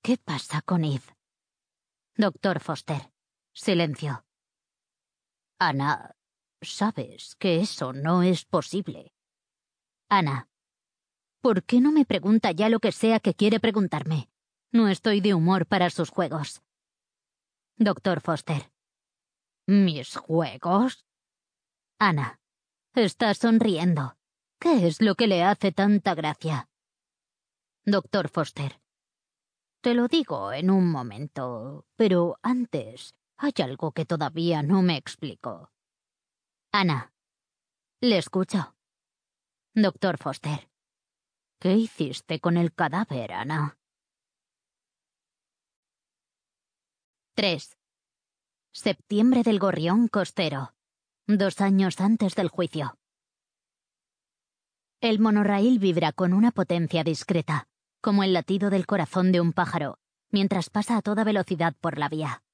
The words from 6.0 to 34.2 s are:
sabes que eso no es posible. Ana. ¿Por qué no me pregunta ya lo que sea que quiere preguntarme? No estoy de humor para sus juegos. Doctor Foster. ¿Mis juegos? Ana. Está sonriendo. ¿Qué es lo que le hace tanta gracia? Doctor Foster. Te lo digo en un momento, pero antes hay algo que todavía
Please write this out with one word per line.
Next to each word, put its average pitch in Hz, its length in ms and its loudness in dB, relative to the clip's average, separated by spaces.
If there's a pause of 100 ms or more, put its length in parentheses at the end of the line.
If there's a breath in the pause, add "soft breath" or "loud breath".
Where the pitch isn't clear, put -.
sabes - 760 -8
que 175 240 0
eso 139 320 -6
no 160 300 0
es 180 220 2
posible. - 680 -6 (960)
Ana. 147 400 0 (920)
¿Por 214 240 2
qué 247 160 2
no 285 120 4
me 302 120 4
pregunta 202 480 2
ya 196 160 0
lo 226 100 4
que 214 140 0
sea 220 280 2
que 180 140 0
quiere 208 260 2
preguntarme? 160 680 -2 (420)
No 226 160 6
estoy 202 320 0
de 196 140 2
humor 175 320 2
para 180 240 2
sus 165 200 -4
juegos. 160 520 -6 (1120)
Doctor 190 440 0
Foster. - 520 -6 (920)
¿Mis 185 500 2
juegos? 170 920 -2 (920)
Ana. 156 420 0 (540)
Está 214 400 0
sonriendo. 180 840 2 (440)
¿Qué 269 260 4
es 165 160 2
lo 202 140 4
que 233 100 2
le 185 160 4
hace 196 300 2
tanta 202 420 2
gracia? 151 560 -4 (1120)
Doctor 190 440 0
Foster. - 520 -6 (1000)
Te 240 140 0
lo 240 140 2
digo 131 440 -2
en 170 200 0
un 185 180 4
momento, 127 1040 -10
pero 180 480 2
antes 170 720 -6 (220)
hay 285 160 -2 (100)
algo 135 300 -4
que 165 120 -4
todavía 160 600 -2